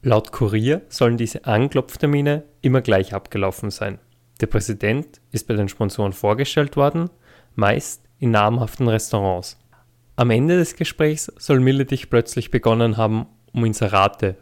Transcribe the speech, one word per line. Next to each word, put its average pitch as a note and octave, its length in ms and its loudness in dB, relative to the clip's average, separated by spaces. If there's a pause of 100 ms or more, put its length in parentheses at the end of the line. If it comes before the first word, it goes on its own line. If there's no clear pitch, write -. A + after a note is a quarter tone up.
Laut A2 280 2
Kurier A2+ 560 0
sollen A#2 300 0
diese - 280 -6
Anklopftermine D3 960 0 (180)
immer C3 200 2
gleich G2 340 0
abgelaufen G2 560 -6
sein. G2+ 260 -8 (420)
Der G#2+ 80 0
Präsident A2 720 -2 (120)
ist - 160 -6
bei A2+ 80 0
den G2+ 120 0
Sponsoren G2+ 460 -4
vorgestellt C3+ 640 0
worden, D#3 320 0 (460)
meist - 480 -2 (160)
in B2 100 0
namhaften A2+ 580 2
Restaurants. G2 680 -2 (580)
Am A#2+ 140 2
Ende C#3+ 280 4
des E3+ 180 0
Gesprächs D3+ 640 -2
soll C3+ 200 2
Miletich C3 520 0
plötzlich - 400 0
begonnen A2+ 460 2
haben, A2 280 0 (280)
um A#2 120 0
Inserate G2+ 760 0